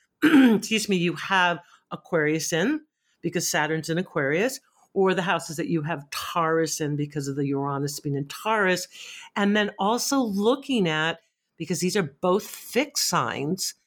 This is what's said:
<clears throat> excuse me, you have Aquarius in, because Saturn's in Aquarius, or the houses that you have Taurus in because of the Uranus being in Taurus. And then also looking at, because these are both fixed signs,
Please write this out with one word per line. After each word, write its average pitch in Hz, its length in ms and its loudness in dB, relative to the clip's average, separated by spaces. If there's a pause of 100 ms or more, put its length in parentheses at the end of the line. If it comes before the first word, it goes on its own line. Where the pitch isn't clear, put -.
<clears throat> - 180 -4
excuse 233 640 6
me, 202 100 2
you 170 180 0
have 180 440 2 (320)
Aquarius 156 640 0
in, 240 280 0 (400)
because 175 260 -2
Saturn's 156 420 -2
in 165 80 -2
Aquarius, 165 640 -2 (340)
or 190 220 2
the 185 80 0
houses 165 340 -2
that 170 120 -4
you 165 120 0
have 151 300 -6
Taurus 160 680 -2
in 147 160 -2
because 147 320 -4
of 139 80 -6
the 143 120 -2
Uranus 139 520 -4
being 143 160 -4
in 139 120 -4
Taurus. 185 600 0 (480)
And 208 220 2
then 202 220 2
also 233 400 0
looking 214 680 2
at, 156 320 0 (380)
because 165 220 -4
these 180 180 0
are 196 60 2
both 185 420 0
fixed - 640 -4
signs, 143 640 -2 (140)